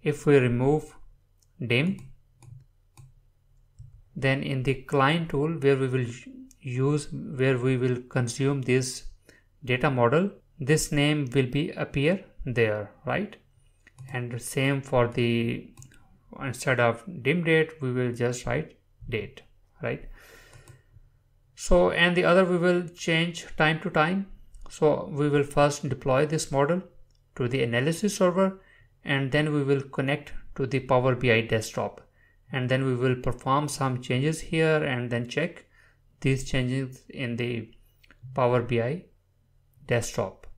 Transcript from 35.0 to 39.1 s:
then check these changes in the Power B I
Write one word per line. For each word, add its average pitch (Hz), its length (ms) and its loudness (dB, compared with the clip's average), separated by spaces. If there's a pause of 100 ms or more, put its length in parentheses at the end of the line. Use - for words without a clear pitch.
then 120 160 -2
check - 380 -6 (560)
these 131 280 0
changes 131 600 -2
in 120 260 -6
the 120 360 -6 (640)
Power 123 280 2
B 113 200 0
I 147 240 -4 (800)